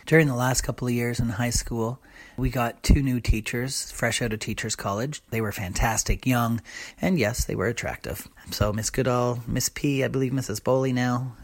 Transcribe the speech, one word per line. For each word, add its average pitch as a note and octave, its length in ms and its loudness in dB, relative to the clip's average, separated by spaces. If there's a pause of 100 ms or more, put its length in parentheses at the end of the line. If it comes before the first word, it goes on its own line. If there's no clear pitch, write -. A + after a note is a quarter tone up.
During D#3 180 8
the C3+ 80 2
last B2+ 280 2
couple B2 260 -4
of A#2+ 60 0
years A#2+ 260 0
in A#2+ 100 0
high A#2+ 220 -2
school, A#2 500 -2 (340)
we B2+ 140 0
got A#2+ 320 -2
two - 220 6
new B2+ 160 0
teachers, A#2+ 720 -2
fresh A#2+ 320 -2
out A2 100 -2
of G#2+ 60 -4
Teachers G#2+ 360 -4
College. A#2 540 -4
They A2+ 100 -2
were G#2+ 120 -2
fantastic, G#2+ 720 0
young, A#2+ 340 2 (400)
and F3+ 200 2
yes, G#2+ 260 0
they - 80 -4
were G#2 140 0
attractive. - 600 -6 (220)
So G#2 240 0
Miss G#2+ 160 -4
Goodall, B2 560 0
Miss A#2+ 240 -2
P, C#3 340 0
I B2 40 2
believe B2+ 260 0
Missus A#2 260 -4
Bowley C3 340 2
now, B2 500 0